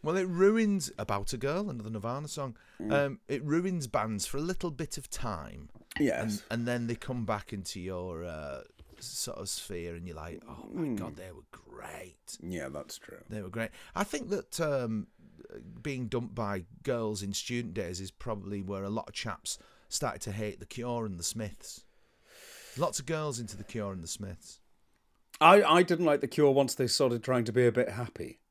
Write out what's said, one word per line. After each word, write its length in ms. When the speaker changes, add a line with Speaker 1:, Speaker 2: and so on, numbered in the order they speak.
Speaker 1:
Well, 140
it 120
ruins 680
About 340
a 60
Girl, 320
another 200
Nirvana 380
song. 280
Speaker 2:
Mm. 120
Speaker 1:
Um, 360
it 160
ruins 420
bands 400
for 120
a 40
little 280
bit 280
of 120
time. 580
Speaker 2:
Yes. 520
Speaker 1:
And, 100
and 80
then 180
they 80
come 320
back 260
into 280
your, 440
uh, 380
sort 400
of 120
sphere 440
and 120
you're 100
like, 320
"Oh 240
my 160
Speaker 2:
Mm. 80
Speaker 1:
God, 200
they 160
were 180
great." 920
Speaker 2:
Yeah, 280
that's 280
true. 300
Speaker 1:
They 140
were 80
great. 200
I 100
think 260
that, 300
um, 460
being 260
dumped 260
by 300
girls 400
in 120
student 400
days 260
is 100
probably 520
where 220
a 60
lot 180
of 60
chaps 440
started 320
to 100
hate 280
The 60
Cure 380
and 140
The 60
Smiths. 600
Lots 200
of 80
girls 320
into 180
The 80
Cure 280
and 100
The 60
Smiths. 520
Speaker 2:
I, 220
I 200
didn't 240
like 160
The 60
Cure 240
once 220
they 120
started 360
trying 220
to 80
be 140
a 60
bit 180
happy. 500